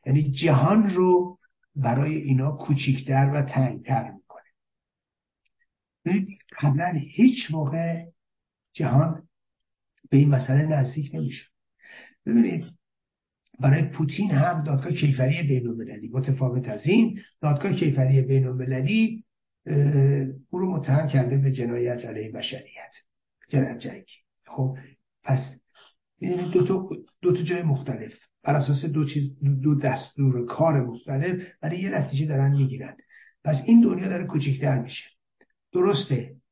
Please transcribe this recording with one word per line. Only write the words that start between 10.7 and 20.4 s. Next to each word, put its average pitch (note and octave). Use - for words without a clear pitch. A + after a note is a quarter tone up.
نمی‌شد. -
ببینید، A2+
برای C3+
پوتین E3+
هم D#3
دادگاه C#3
کیفری C#3+
بین‌المللی، A2+
متفاوت B2
از G#2
این، A3+
دادگاه D3+
کیفری C3+
بین‌المللی، C3+
اه، C#3